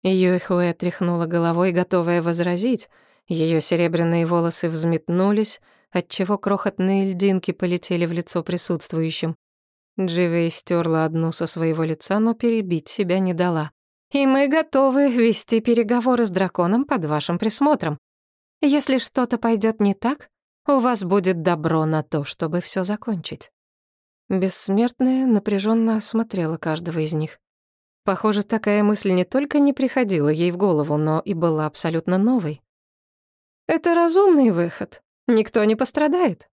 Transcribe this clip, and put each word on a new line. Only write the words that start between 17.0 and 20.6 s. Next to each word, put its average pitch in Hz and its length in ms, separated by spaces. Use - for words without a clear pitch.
вашим 151 320
присмотром. 214 600
Если 277 360
что-то 247 400
пойдёт 220 420
не 202 140
так, - 360